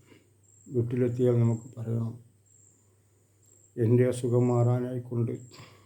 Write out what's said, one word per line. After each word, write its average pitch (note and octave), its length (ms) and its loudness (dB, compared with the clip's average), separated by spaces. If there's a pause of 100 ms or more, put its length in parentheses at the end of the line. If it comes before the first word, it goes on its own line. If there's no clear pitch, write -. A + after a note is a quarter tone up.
(680)
വീട്ടിലെത്തിയാൽ B2 720 0
നമുക്ക് A#2 400 -2
പറയണം, A2+ 380 -6 (1600)
"എൻ്റെ B2 320 4
അസുഖം B2 400 0
മാറാനായിക്കൊണ്ട് B2 840 0 (540)